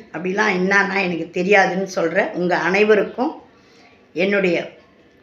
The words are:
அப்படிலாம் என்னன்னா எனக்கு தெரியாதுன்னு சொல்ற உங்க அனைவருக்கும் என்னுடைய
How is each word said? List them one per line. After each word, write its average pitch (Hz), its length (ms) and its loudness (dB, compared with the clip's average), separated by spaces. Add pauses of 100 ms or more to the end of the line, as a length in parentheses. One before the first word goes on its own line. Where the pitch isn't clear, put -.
அப்படிலாம் 185 480 -2
என்னன்னா 190 460 0
எனக்கு 165 300 -4
தெரியாதுன்னு 185 600 2
சொல்ற 170 260 -2 (200)
உங்க 175 240 0
அனைவருக்கும் 208 720 2 (800)
என்னுடைய 185 420 0 (680)